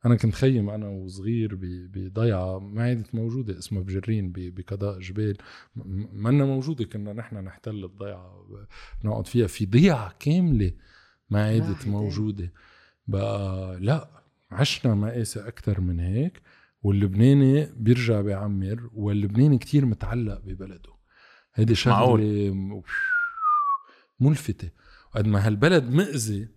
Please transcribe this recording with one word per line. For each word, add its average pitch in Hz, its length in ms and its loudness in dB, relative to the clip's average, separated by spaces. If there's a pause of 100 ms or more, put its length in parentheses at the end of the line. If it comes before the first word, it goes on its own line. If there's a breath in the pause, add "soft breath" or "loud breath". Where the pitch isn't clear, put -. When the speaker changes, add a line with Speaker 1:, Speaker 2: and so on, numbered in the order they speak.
Speaker 1:
أنا 117 100 6
كنت 107 180 2
خيم 120 360 2
أنا 107 180 -8
وصغير 98 640 -6
ب-، 90 380 -10
بضيعة 95 640 -2
ما 101 240 -6
عادت 120 320 -2
موجودة، 113 440 -4
اسمها 95 240 -6
بجرين 95 500 -4
ب-، 90 220 -10
بقضاء 98 440 -6
جبال. 98 380 -4 (400 loud breath)
م-، 120 40 -12
م-، 95 320 -8
منا 120 320 2
موجودة، 135 400 -2
كنا 104 280 -10
نحن 110 240 -12
نحتل 98 480 -10
الضيعة، 95 600 -16 (580 loud breath)
نقعد 107 220 -4
فيها 120 200 2
في - 200 -4
ضيعة 117 540 4
كاملة 143 520 2 (580 soft breath)
ما 104 140 2
عادت 113 240 2
Speaker 2:
راحت، 92 160 -6
إيه. 104 60 -4
Speaker 1:
موجودة. 101 600 -4 (540 soft breath)
بقى 95 720 -4
لا، 135 280 0 (420)
عشنا 120 440 0
مآسي 110 540 -4
أكتر 101 320 -2
من 90 200 -2
هيك، 107 420 -2 (400 soft breath)
واللبناني 127 840 6 (100)
بيرجع 117 440 2
بيعمر، 101 760 -4
واللبناني 104 640 4
كتير 139 280 2
متعلق 110 540 -4
ببلده. 92 520 -14 (640 soft breath)
هيدي 110 200 4
شغلة 107 220 4
Speaker 3:
معقول. 107 580 4
Speaker 1:
م-، 98 280 -6 (1400 soft breath)
ملفتة. 127 500 0 (440 soft breath)
وقد 107 120 0
ما 104 200 2
هالبلد 123 440 2
مأذي 117 680 -2